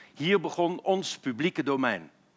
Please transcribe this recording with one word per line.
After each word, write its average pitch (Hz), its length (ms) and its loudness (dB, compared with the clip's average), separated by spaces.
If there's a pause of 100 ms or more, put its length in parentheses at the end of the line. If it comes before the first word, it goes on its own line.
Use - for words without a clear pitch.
(140)
Hier 180 280 2
begon 170 400 0
ons 190 360 0
publieke 139 460 -2
domein, 123 480 0 (240)